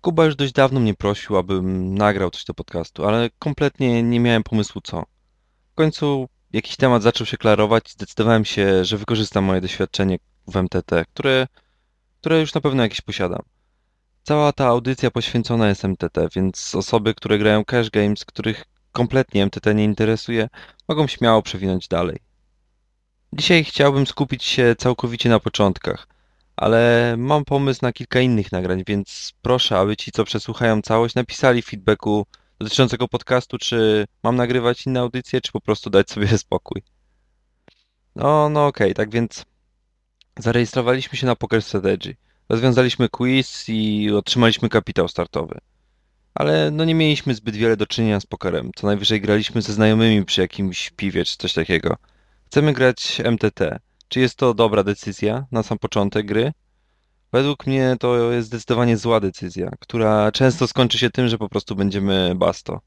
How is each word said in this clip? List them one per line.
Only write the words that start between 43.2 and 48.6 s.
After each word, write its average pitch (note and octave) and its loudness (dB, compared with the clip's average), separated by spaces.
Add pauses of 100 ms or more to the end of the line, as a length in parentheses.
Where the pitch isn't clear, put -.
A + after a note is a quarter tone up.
i G#2+ 0
otrzymaliśmy A2+ 2
kapitał F#2+ 0
startowy. - -6 (760)
Ale D3+ 0
no D#3 -2
nie D#3+ 2
mieliśmy D3+ 0
zbyt G#2+ -8
wiele A2+ 2
do G2+ -2
czynienia G#2+ 0
z - -8
pokerem. E2+ -6